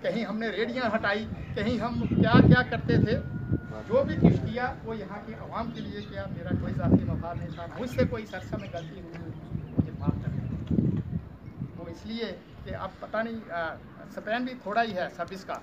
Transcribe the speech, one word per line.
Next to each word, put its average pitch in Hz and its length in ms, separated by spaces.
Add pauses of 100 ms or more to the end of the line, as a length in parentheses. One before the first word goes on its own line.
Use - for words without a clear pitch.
कहीं 202 220
हमने 214 260
रेडियाँ 233 400
हटाई, 220 340 (300)
कहीं 226 240
हम 240 280
क्या - 260 (100)
क्या 247 260
करते 233 300
थे, 226 180 (680)
जो 247 200
भी 311 140
कुछ - 220
किया 233 260 (200)
वो 226 80
यहाँ 202 320
की 220 100
आवाम 220 380
के 220 80
लिए 202 200
किया, 196 260
मेरा - 240 (100)
कोई - 120
ज़ाती - 320
मफाद 170 320
नहीं - 200
था। 170 100 (120)
मुझसे 240 260
कोई 220 200
सरसा 196 320
में 196 160
गलती 170 260
हुई, 170 120 (580)
मुझे - 300
माफ़ - 240
कर - 60
दें। - 1500
वो 170 120
इसलिए 208 420 (340)
कि 190 80
अब 190 280
पता 214 220
नहीं, 226 180
अ, 165 360 (340)
स्पैन 220 340
भी 254 80 (120)
थोड़ा 214 160
ही 220 120
है 175 180
सर्विस 185 320
का - 200